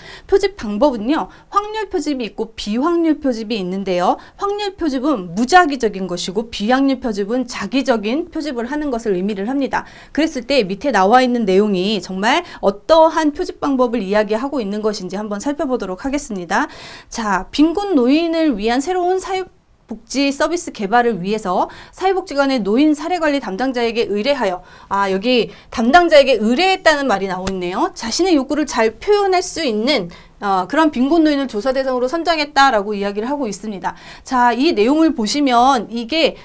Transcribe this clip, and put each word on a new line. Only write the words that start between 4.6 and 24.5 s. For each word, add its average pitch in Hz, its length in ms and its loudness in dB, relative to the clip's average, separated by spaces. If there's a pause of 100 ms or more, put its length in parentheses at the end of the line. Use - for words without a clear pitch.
표집은 254 580 -2
무작위적인 247 720 2
것이고 185 420 -6
비확률 262 520 0
표집은 226 460 -4
자기적인 240 840 -2
표집을 285 400 -6
하는 302 200 -4
것을 233 240 -2
의미를 196 360 -4
합니다. 269 340 -2 (280)
그랬을 302 320 -2
때 277 180 4
밑에 196 280 -4
나와 208 300 6
있는 240 240 2
내용이 196 560 2
정말 220 440 -2 (180)
어떠한 311 720 4
표집 - 280 -8
방법을 254 400 0
이야기하고 214 600 0
있는 202 180 -6
것인지 196 360 -4
한번 208 220 -6
살펴보도록 254 680 -4
하겠습니다. 226 640 -4 (420)
자, 196 400 -4
빈곤 339 440 2
노인을 311 640 2
위한 226 240 0
새로운 359 380 0
사회 370 260 -4 (460)
복지 269 400 -2
서비스 320 400 -2
개발을 220 500 0
위해서 208 480 -2 (220)
사회복지관의 285 680 0
노인 254 340 4
사례관리 311 460 -2
담당자에게 233 680 -2
의뢰하여, 208 540 -2 (260)